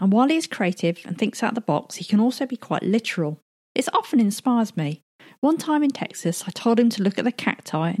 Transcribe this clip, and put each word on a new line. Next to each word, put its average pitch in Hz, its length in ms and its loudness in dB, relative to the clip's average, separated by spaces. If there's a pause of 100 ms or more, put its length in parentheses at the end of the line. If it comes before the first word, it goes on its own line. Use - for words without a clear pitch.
and 190 120 4
while 247 160 6
he 320 80 2
is 320 100 -2
creative 175 600 -2
and 170 120 -8
thinks - 240 -2
out 220 120 -2
the 226 60 -4
box, - 360 -4
he - 80 -12
can 208 160 2
also 254 260 0
be 254 100 -8
quite - 280 -4
literal. 180 560 -2 (340)
This - 180 0
often 440 280 2
inspires 226 560 0
me. 156 240 -4 (400)
One 311 160 2
time 302 260 0
in 277 80 2
Texas, - 560 -6
I - 60 -6
told 233 260 2
him 240 120 6
to 208 120 -2
look 196 160 0
at - 60 -2
the 240 80 0
cacti, - 560 -2
and 185 120 -2